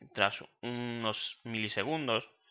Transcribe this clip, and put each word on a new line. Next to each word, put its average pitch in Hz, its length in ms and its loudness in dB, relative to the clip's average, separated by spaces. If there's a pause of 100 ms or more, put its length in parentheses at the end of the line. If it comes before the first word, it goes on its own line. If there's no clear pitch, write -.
(120)
tras 101 240 4 (240)
unos 117 800 -2
milisegundos 113 840 0 (260)